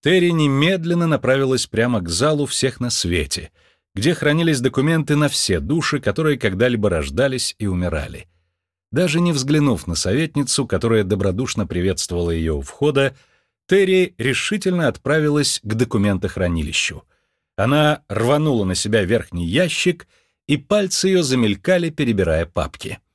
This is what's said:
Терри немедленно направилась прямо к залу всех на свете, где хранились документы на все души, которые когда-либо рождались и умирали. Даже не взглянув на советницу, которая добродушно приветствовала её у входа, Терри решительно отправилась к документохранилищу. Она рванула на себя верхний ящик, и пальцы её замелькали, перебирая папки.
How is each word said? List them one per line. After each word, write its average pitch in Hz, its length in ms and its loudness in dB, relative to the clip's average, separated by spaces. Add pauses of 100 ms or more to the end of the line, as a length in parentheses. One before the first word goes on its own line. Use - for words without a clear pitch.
Терри 175 280 4
немедленно 165 760 2
направилась 135 640 0
прямо 113 320 0
к 87 80 -6
залу 139 380 0
всех - 340 -4
на 123 100 -4
свете, 85 640 -4 (420)
где 127 200 0
хранились 151 480 0
документы 147 560 2
на 147 100 2
все 95 320 0
души, 143 400 -2
которые 143 400 0
когда-либо 107 500 0
рождались 87 720 -2
и 107 80 -4
умирали. 90 640 -4 (600)
Даже 160 280 0
не 175 140 2
взглянув 143 520 0
на 85 100 -4
советницу, 107 680 -2
которая 110 380 0
добродушно 98 640 -2
приветствовала 87 640 -2
её 80 260 0
у 71 40 -4
входа, 139 540 0 (560)
Терри 185 460 4
решительно 165 720 0
отправилась 147 760 0
к 107 100 -4
документохранилищу. 92 1300 -2 (500)
Она 151 540 2
рванула 120 560 2
на 92 100 0
себя 107 280 0
верхний 90 420 -2
ящик, 160 640 -2 (360)
и 147 120 0
пальцы 190 500 0
её 185 160 4
замелькали, 131 680 0
перебирая 95 560 0
папки. - 540 -8 (160)